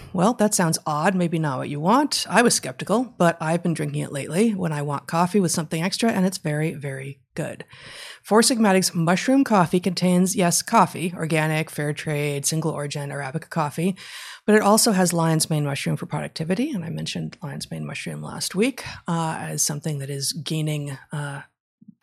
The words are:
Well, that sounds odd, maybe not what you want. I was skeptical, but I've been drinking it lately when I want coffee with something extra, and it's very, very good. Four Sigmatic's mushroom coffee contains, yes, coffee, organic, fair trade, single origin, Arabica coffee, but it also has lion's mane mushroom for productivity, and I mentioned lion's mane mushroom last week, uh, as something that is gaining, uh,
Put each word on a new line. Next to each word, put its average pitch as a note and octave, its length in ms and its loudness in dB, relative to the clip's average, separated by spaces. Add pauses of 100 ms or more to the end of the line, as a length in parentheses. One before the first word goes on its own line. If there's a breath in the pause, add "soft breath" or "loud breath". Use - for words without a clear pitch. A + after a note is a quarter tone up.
(120)
Well, F#3+ 220 4
that G#3+ 200 2
sounds E3 320 2
odd, D#3+ 300 0
maybe E3+ 240 0
not C#3 200 -2
what C3+ 100 -6
you D3 100 -6
want. A#3+ 500 2
I G3 120 4
was A#3 120 6
skeptical, F#3+ 640 -2
but E3+ 220 4
I've E3 240 -2
been F3 100 2
drinking D3 280 -4
it C#3+ 100 -6
lately F3+ 420 0
when F3+ 200 -2
I D3 80 -2
want C#3+ 260 -6
coffee F3+ 320 2
with F3 140 2
something D#3+ 280 -2
extra, G3+ 300 0
and F#3 140 2
it's F#3+ 140 0
very, D3+ 340 -2
very C3+ 480 -10 (140)
good. - 280 -8 (580 loud breath)
Four G#3+ 200 4
Sigmatic's A3 520 4
mushroom F#3 520 4
coffee F#3 340 4
contains, F3+ 560 2
yes, F3 260 2
coffee, F3+ 540 2
organic, D#3 540 0
fair D3 240 -4
trade, D3 520 -4
single D#3+ 260 0
origin, C#3+ 380 -6
Arabica C#3+ 400 -8
coffee, E3 460 -2 (500 loud breath)
but G#3 100 6
it G#3+ 60 6
also A3 300 6
has F3+ 220 4
lion's D#3+ 360 2
mane D3+ 140 0
mushroom D3 320 -2
for F3 100 -6
productivity, D#3+ 680 -4
and F3+ 120 -4
I E3 60 -8
mentioned D#3 520 -8
lion's C#3+ 300 -10
mane D#3+ 140 -8
mushroom D3+ 360 -10
last - 340 -8
week, B3 280 0 (240 loud breath)
uh, E3 320 -2
as D#3 240 -4
something D3 360 -4
that C3+ 100 -8
is C#3 240 -6
gaining, D3+ 640 -4 (160)
uh, C#3+ 300 -6 (600)